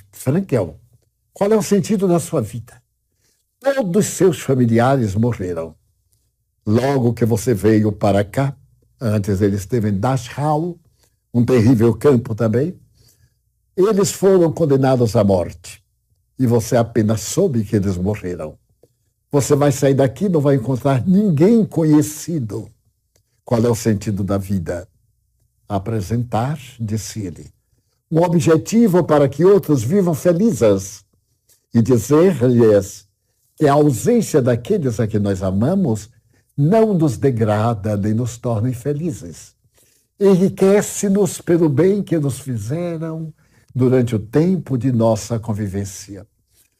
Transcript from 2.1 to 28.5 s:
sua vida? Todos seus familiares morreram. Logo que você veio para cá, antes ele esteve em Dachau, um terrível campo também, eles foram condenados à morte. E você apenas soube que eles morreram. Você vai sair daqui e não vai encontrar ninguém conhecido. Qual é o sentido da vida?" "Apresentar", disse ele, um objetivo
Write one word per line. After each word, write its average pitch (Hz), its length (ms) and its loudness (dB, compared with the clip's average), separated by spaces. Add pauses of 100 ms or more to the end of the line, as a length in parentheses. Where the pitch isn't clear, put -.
sua 165 220 -4
vida? - 420 -10 (760)
Todos 214 460 0
seus 180 340 0
familiares 123 760 2
morreram. 92 600 -4 (920)
Logo 120 480 0
que 120 100 -4
você 117 300 0
veio 107 380 2
para 101 320 0
cá, 139 300 -4 (460)
antes 104 400 -2
ele 101 160 2
esteve 107 320 -4
em 101 100 -2
Dachau, 151 800 -4 (540)
um 120 120 2
terrível 117 500 4
campo 123 400 2
também, 117 440 -2 (1000)
eles 196 360 2
foram 185 400 4
condenados 131 640 2
à 107 80 4
morte. 90 580 -2 (560)
E 131 80 0
você 117 300 2
apenas 110 440 0
soube 143 440 -2
que 110 120 -2
eles 95 200 -2
morreram. 90 600 -6 (720)
Você 143 240 0
vai 143 180 2
sair 139 220 0
daqui 135 320 0
e - 20 0
não 165 120 0
vai 139 160 2
encontrar 131 500 -2
ninguém 190 580 4
conhecido. 151 1040 -2 (760)
Qual 117 200 0
é 120 60 2
o 117 40 2
sentido 104 500 -2
da 98 120 -2
vida?" 92 500 -6 (800)
"Apresentar", 110 920 -4 (200)
disse 110 420 -8
ele, 85 300 -12 (600)
um 160 100 2
objetivo 175 840 2